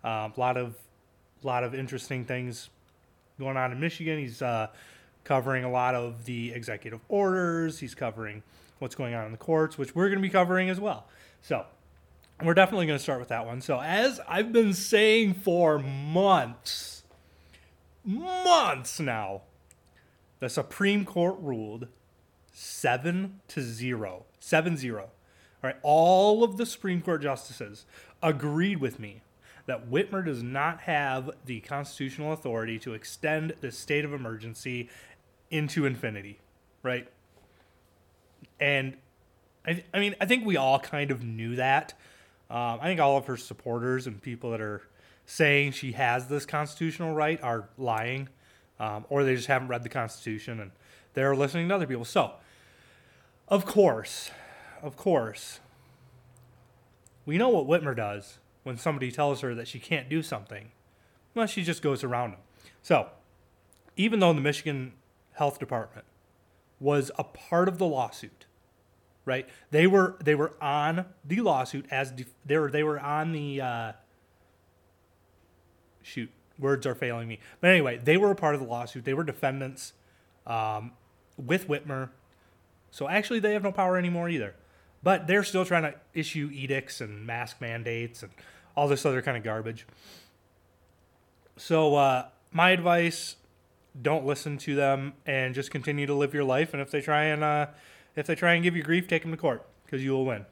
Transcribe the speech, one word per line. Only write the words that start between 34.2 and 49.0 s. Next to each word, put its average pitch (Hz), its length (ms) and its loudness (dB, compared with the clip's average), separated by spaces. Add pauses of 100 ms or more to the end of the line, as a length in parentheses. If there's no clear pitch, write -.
into 151 360 0
infinity, 107 520 -6 (440)
right? 123 260 -4 (1500)
And 135 360 0 (680)
I, 170 160 -2 (100)
I 190 60 -2
mean, 202 220 0
I 202 60 0
think 233 200 2
we 185 100 2
all 135 220 4
kind 143 320 -4
of 120 140 -4
knew 113 320 -6
that. 135 380 2 (560)
Um, 120 300 -4
I 143 40 -8
think 175 160 0
all 139 160 6
of 135 100 0
her 127 100 -4
supporters 123 720 -4
and 107 160 -12
people 120 280 -8
that 113 100 -4
are 104 220 -8 (440)
saying 143 460 4
she 131 200 -8
has 127 360 0
this 143 180 -4
constitutional 156 680 -4
right 156 280 0
are 113 340 -2
lying, 123 520 -2 (500)
um, 107 320 -6